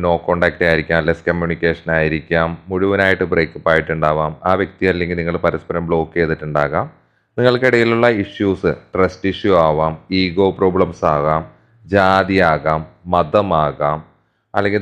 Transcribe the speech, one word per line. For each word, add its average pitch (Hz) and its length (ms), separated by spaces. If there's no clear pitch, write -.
no 87 100
contact 87 420
ആയിരിക്കാം, 82 380
ലെസ് 82 200
കമ്മ്യൂണിക്കേഷൻ 85 720
ആയിരിക്കാം, 80 500
മുഴുവനായിട്ട് 95 640
ബ്രേക്കപ്പ് 82 380
ആയിട്ടുണ്ടാവാം. 78 600
ആ 95 120
വ്യക്തി 90 300
അല്ലെങ്കിൽ 87 300
നിങ്ങൾ 85 140
പരസ്പരം 85 440
ബ്ലോക്ക് 82 280
ചെയ്തിട്ടുണ്ടാകാം. 78 680
നിങ്ങൾക്കിടയിലുള്ള 120 680
ഇഷ്യൂസ് 95 480
ട്രസ്റ്റ് 92 400
ഇഷ്യൂ 101 200
ആവാം, 78 280
ഈഗോ 92 260
പ്രോബ്ലംസ് 92 560
ആകാം, 76 300
ജാതിയാകാം, 92 880
മതമാകാം, 78 840
അല്ലെങ്കിൽ 101 240